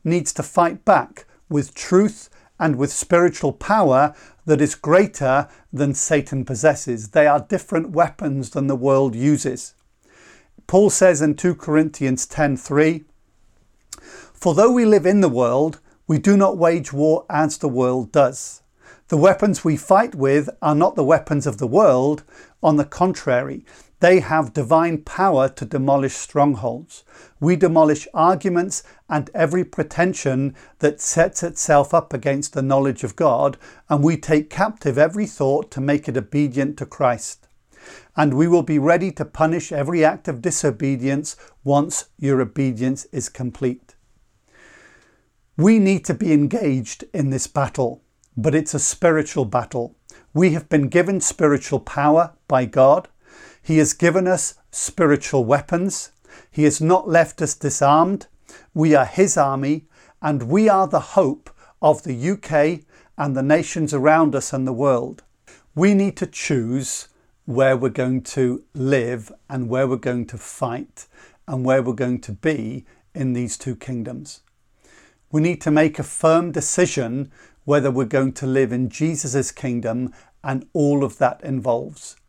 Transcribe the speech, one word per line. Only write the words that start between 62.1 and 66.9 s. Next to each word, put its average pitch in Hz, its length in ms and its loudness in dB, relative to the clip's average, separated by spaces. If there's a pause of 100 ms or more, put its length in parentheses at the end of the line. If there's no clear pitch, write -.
U 156 240 -4
K 156 460 -2 (340)
and 143 180 -4
the 135 60 -2
nations 151 500 0
around 147 440 2
us - 180 -6
and 131 140 -4
the 127 40 -4
world. 127 520 -2 (500)
We 196 220 2
need 196 220 0
to 185 100 -6
choose 127 800 -6 (380)